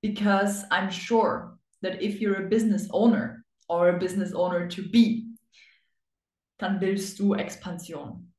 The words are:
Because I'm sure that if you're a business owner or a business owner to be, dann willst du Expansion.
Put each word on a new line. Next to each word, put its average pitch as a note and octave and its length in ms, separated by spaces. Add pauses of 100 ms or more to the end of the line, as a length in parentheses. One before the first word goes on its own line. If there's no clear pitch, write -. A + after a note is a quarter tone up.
Because G3+ 680
I'm F#3+ 200
sure - 680 (240)
that F#3 200
if G#3 180
you're G3 240
a - 40
business G#3+ 420
owner - 540 (240)
or F3 200
a F3 100
business F#3 360
owner F3 340
to - 140 (100)
be, A3+ 320 (1300)
dann G3+ 220
willst G3 380
du G3+ 160
Expansion. - 1040